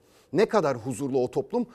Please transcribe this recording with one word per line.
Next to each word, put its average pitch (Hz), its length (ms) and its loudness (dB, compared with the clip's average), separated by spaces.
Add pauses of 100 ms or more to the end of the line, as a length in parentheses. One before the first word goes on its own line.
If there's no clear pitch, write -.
(320)
Ne 190 140 4
kadar 156 300 2
huzurlu 127 460 -2
o 123 80 0
toplum, 220 440 -4